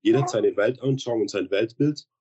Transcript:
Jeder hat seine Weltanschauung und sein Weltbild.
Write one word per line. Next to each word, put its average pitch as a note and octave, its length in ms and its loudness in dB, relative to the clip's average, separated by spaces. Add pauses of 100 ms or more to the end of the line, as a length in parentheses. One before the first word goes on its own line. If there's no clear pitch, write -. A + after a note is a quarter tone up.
Jeder A#2 200 4
hat C3+ 80 -2
seine G#2 260 0
Weltanschauung B2 640 0
und G2+ 80 -2
sein F#2+ 220 -4
Weltbild. A2+ 540 -2 (160)